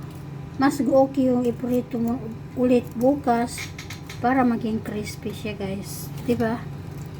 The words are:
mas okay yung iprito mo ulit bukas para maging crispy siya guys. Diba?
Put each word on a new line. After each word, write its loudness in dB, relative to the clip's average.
mas 4
okay 4
yung 4
iprito 0
mo 0
ulit 4
bukas 2
para 4
maging 0
crispy -6
siya -6
guys. -6
Diba? 0